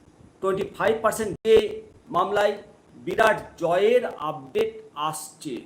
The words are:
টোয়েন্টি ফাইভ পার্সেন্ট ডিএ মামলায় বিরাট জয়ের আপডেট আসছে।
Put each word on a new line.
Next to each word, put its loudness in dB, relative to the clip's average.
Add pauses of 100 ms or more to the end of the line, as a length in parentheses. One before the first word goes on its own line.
(420)
টোয়েন্টি -2 (120)
ফাইভ 2 (100)
পার্সেন্ট -2 (120)
ডিএ 8 (560)
মামলায় 2 (520)
বিরাট 2 (240)
জয়ের 4 (260)
আপডেট -4 (240)
আসছে। -8 (100)